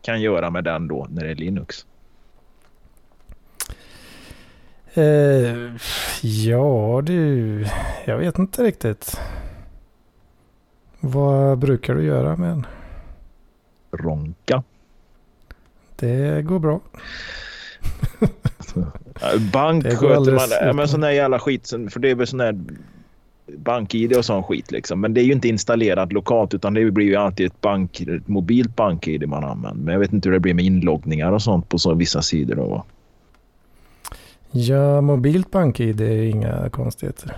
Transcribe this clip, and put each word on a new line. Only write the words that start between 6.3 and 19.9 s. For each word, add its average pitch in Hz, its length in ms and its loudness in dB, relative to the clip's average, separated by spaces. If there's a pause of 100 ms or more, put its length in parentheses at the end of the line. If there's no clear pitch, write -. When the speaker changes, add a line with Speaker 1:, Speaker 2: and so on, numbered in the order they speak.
Speaker 2:
du, 135 600 0 (400)
jag 117 140 -2
vet 165 200 -2
inte 190 240 0
riktigt. - 580 -2 (1800)
Vad 139 580 2
brukar 127 360 2
du 151 100 0
göra 76 320 0
med 85 140 -2
en? 123 160 -4 (1300)
Speaker 1:
Ronka. 80 680 -4 (1300)
Speaker 2:
Det 143 480 0
går 180 140 0
bra. 156 220 0 (1400)
<laughs> 220 100 4 (880)
Speaker 1:
Ja, - 80 0 (240)
bank 151 320 4
Speaker 2:
Det 120 60 2